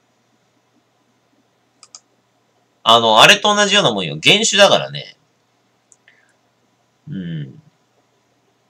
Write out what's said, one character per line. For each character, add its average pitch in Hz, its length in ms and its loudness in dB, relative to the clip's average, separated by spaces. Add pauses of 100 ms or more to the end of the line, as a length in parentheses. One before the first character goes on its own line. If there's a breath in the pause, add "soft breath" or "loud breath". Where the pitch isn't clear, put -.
(2750)
あ 113 160 6
の、 113 220 2
あ 151 60 4
れ 202 100 4
と 208 180 -2
同 208 100 0
じ 190 80 -4
よ 202 80 2
う - 20 0
な 123 100 -2
も 98 80 -6
ん 90 40 -8
よ。 76 160 -10
原 202 220 0
酒 208 140 -4
だ 202 100 6
か 123 100 2
ら 69 140 -8
ね。 - 240 -16 (1900)
う - 40 -16
ん。 78 480 -14 (1080)